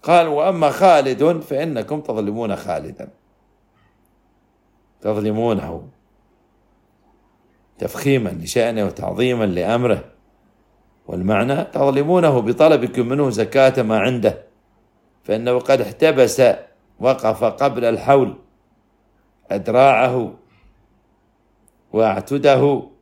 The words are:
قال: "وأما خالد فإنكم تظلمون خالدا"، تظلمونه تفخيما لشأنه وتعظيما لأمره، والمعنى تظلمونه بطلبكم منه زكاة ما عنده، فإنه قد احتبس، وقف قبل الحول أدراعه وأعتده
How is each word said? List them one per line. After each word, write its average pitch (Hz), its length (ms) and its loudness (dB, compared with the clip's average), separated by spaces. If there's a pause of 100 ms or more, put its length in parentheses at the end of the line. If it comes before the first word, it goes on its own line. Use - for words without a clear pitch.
قال: 165 240 4
"وأما 156 420 0
خالد 151 720 2
فإنكم 147 600 -6
تظلمون 107 540 -4
خالدا"، 78 540 -10 (1900)
تظلمونه 107 880 -4 (1900)
تفخيما 117 520 -2
لشأنه 107 560 -4
وتعظيما 113 600 -4
لأمره، 101 580 -2 (1040)
والمعنى 104 560 -2
تظلمونه 143 760 0
بطلبكم 120 680 2
منه 139 220 -2
زكاة 131 520 2
ما 110 180 0
عنده، 110 440 -2 (800)
فإنه 120 360 -2
قد 131 220 0
احتبس، 135 600 2 (580)
وقف 117 440 0
قبل 117 420 -2
الحول 120 500 2 (1160)
أدراعه 123 840 2 (1600)
وأعتده 127 920 2 (180)